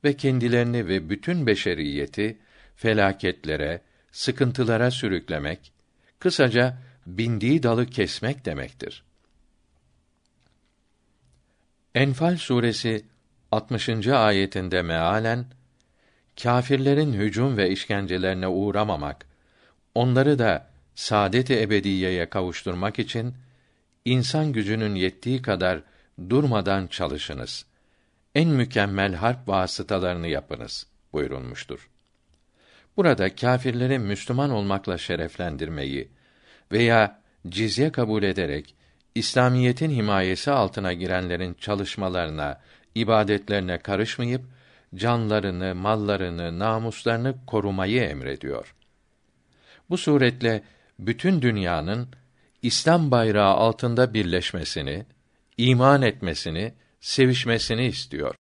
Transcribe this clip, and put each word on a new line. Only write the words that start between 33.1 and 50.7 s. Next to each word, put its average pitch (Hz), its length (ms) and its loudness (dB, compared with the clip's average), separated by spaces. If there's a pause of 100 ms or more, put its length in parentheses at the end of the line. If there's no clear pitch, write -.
kâfirleri 127 640 0
Müslüman 120 500 -2
olmakla 98 480 -2
şereflendirmeyi 80 1120 -6 (640)
veya 113 500 4 (280)
cizye 110 420 0
kabul 110 320 0
ederek 85 520 -2 (400)
İslamiyet'in 127 760 2
himayesi 101 600 0
altına 98 420 0
girenlerin 90 600 -2
çalışmalarına 90 1080 -4 (340)
ibadetlerine 104 840 0
karışmayıp, 120 640 -2 (540)
canlarını, 98 800 0
mallarını, 92 840 -2
namuslarını 113 760 -2 (120)
korumayı 101 540 0
emrediyor. 67 760 -8 (1120)
Bu 175 80 -2
suretle 123 680 2 (360)